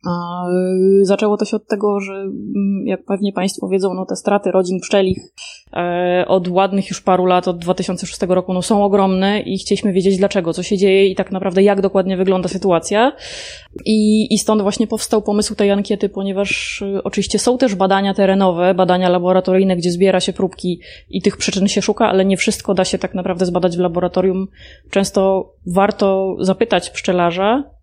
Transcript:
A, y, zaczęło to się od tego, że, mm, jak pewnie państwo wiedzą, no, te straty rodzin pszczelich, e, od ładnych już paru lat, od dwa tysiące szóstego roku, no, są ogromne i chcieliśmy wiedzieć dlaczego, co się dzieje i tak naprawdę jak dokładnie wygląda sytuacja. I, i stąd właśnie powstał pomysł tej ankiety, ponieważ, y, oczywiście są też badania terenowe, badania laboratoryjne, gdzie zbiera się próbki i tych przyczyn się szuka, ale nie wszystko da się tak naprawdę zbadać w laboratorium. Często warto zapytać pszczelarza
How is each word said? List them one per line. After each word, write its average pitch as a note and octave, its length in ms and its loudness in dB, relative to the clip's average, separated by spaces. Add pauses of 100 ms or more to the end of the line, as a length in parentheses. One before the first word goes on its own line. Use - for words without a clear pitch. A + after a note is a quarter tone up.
A, F3 340 -6 (580)
y, G3+ 40 6
zaczęło G3+ 320 2
to G#3+ 80 -2
się G#3+ 120 -4
od G#3 100 -6
tego, G3+ 340 -2
że, G3 120 -10
mm, G3 760 -4
jak F#3+ 180 -6
pewnie G3 280 -2
państwo F#3+ 360 -4
wiedzą, F#3 260 0
no, F#3 120 -6
te F#3+ 100 -6
straty G3+ 340 0
rodzin F3+ 300 0
pszczelich, G3 380 0 (540)
e, F3+ 560 0
od F3+ 200 0
ładnych F#3+ 420 0
już F#3+ 100 -8
paru F#3 260 2
lat, F3+ 220 2
od F3 100 -4
dwa E3+ 160 -2
tysiące F#3 320 -4
szóstego F#3 280 -2
roku, F3+ 180 -2
no, F#3 100 0
są G3+ 220 2
ogromne F#3+ 560 2
i F#3+ 180 -4
chcieliśmy G3+ 340 -2
wiedzieć F#3+ 260 2
dlaczego, F#3 340 0
co F3+ 100 -6
się G3 140 -2
dzieje G3 300 4
i F#3+ 80 0
tak - 180 -4
naprawdę F#3+ 300 0
jak G3+ 180 4
dokładnie F#3+ 360 0
wygląda F#3 320 0
sytuacja. F#3+ 640 0 (720)
I, G#3+ 500 2
i G#3+ 40 0
stąd G#3+ 240 0
właśnie G#3 240 0
powstał A3 360 -2
pomysł G#3+ 320 -2
tej G3+ 160 2
ankiety, G3+ 380 -2
ponieważ, G3 760 -6
y, G3 200 -4
oczywiście G3+ 360 -2
są B3 200 0
też B3 160 2
badania G3 400 2
terenowe, F#3+ 600 2
badania F3+ 340 2
laboratoryjne, F#3 680 2
gdzie F3 140 0
zbiera F#3 300 2
się F#3+ 120 -2
próbki F3+ 480 -4 (300)
i - 120 -4
tych - 140 2
przyczyn F#3+ 320 -2
się G3 140 0
szuka, G#3+ 260 0
ale F#3+ 160 2
nie G3 120 2
wszystko - 380 -2
da F#3 100 2
się F#3 140 -4
tak - 160 -8
naprawdę F#3 320 -2
zbadać F3 300 -2
w F3+ 40 -4
laboratorium. F3+ 680 -2 (420)
Często F#3+ 640 0 (140)
warto F#3+ 720 0
zapytać F#3+ 500 0
pszczelarza F#3+ 760 0 (180)